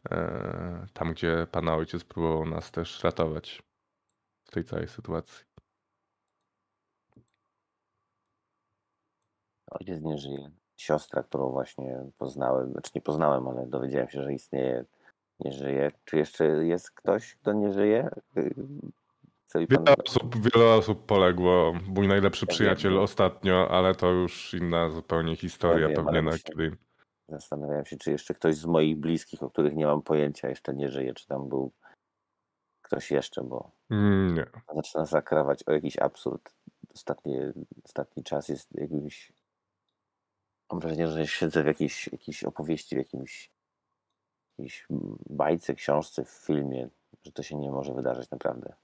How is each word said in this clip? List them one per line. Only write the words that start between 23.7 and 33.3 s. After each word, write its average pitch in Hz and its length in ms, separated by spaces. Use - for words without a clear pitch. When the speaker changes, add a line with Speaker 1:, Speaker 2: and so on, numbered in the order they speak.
Speaker 1:
ale 92 240
to 90 160
już 90 440
inna 85 360
zupełnie 82 460
historia, 85 440
Speaker 2:
Ja 78 80
wiem, 76 80
Speaker 1:
pewnie 78 140
Speaker 2:
ale 80 120
Speaker 1:
na 78 80
Speaker 2:
właśnie 82 220
Speaker 1:
kiedy. 80 240
Speaker 2:
zastanawiałem 73 580
się, 71 100
czy - 140
jeszcze - 240
ktoś 80 220
z 80 100
moich 80 300
bliskich, 80 460
o 71 80
których 73 240
nie 76 120
mam 73 160
pojęcia, 73 460
jeszcze 67 260
nie 69 160
żyje, 65 240
czy - 120
tam 69 220
był 67 240
ktoś - 280
jeszcze, 67 340